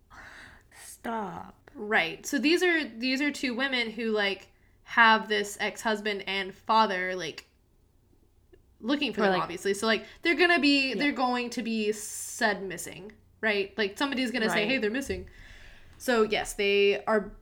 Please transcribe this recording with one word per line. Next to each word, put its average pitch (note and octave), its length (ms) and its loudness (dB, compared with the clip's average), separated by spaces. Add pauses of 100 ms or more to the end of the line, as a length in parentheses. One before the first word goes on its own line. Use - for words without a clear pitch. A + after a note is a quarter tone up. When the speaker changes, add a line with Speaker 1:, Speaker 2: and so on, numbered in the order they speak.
(840)
Speaker 1:
Stop. F#3+ 680 -8 (200)
Speaker 2:
Right. G#3 520 0
So C#4+ 120 -2
these D#4+ 240 4
are, E4 220 4
these B3 360 -2
are D4 100 0
two C4+ 240 -4
women B3 360 -2
who, A3+ 200 -4
like, G3+ 380 -2 (360)
have A3 440 6
this G#3 320 -2
ex-husband G#3 640 -4
and G3 280 -6
father, F#3+ 600 2
like, D#3+ 320 -8 (1400)
looking C#4 260 0
for G3+ 80 -4
Speaker 1:
Or, G#3+ 40 4
Speaker 2:
them, F#3+ 100 4
Speaker 1:
like E3+ 80 2
Speaker 2:
obviously. F3 320 -2
So, A3 120 -2
like, G#3+ 180 2 (180)
they're E4+ 140 2
gonna E4+ 240 4
be, C#4 300 4
Speaker 1:
Yeah. A3+ 60 -4
Speaker 2:
they're C#4+ 160 2
going B3 380 0
to A#3+ 120 -6
be A3 300 -2
said G#3+ 720 -4
missing, F3+ 500 -12 (280)
right? G3+ 360 -2
Like, G3+ 220 -2
somebody's C4 320 -2
gonna A3+ 180 0
say, F3 120 2
Speaker 1:
Right. G#3 80 0
Speaker 2:
"Hey, C4 100 0
they're G#3+ 120 0
missing." G#3 360 -6 (720)
So, A#3 240 2
yes, G#3+ 300 0
they G3+ 540 2
are, G#3+ 360 0